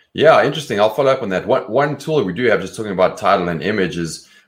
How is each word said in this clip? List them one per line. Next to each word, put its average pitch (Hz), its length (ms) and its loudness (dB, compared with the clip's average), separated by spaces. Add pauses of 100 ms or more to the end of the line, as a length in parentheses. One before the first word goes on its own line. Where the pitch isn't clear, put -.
(160)
Yeah, 123 280 6
interesting. 139 340 -4
I'll 107 160 2
follow 139 160 2
up 127 120 0
on 107 80 -6
that. 87 140 -2
One, 123 200 0
one 139 340 -2
tool 156 200 -2
that 113 60 2
we 92 80 -4
do 120 120 -4
have, 101 160 4
just 92 160 -10
talking 107 160 -8
about 90 240 2
title 92 320 2
and 82 120 -4
image, 90 380 -2
is 82 300 -8 (200)